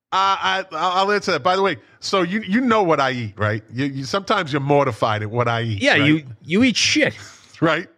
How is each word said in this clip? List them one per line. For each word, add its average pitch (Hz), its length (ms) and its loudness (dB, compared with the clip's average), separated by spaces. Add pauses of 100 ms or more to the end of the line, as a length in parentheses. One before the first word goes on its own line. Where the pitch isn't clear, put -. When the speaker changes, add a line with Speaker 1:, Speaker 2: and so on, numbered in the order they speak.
(120)
Speaker 1:
I, 190 600 0
I'll 180 400 0
answer 202 180 -2
that. 147 140 0
By 185 100 4
the 196 80 0
way, 180 140 0 (240)
so 196 220 0
you, 185 200 -2
you 208 180 0
know 226 220 2
what 160 160 2
I 131 140 0
eat, 117 260 -6
right? 107 240 0 (100)
You, 123 140 -4
you, 135 180 -6
sometimes 190 480 -2
you're 147 80 0
mortified 131 600 2
at 104 80 -6
what 120 160 0
I 117 160 0
eat, 110 200 -4
Speaker 2:
Yeah, 269 100 4
Speaker 1:
right? 147 160 4
Speaker 2:
you, 151 180 2 (160)
you 175 220 0
eat 247 120 2
shit. 240 380 0 (460)
Speaker 1:
Right? 165 380 0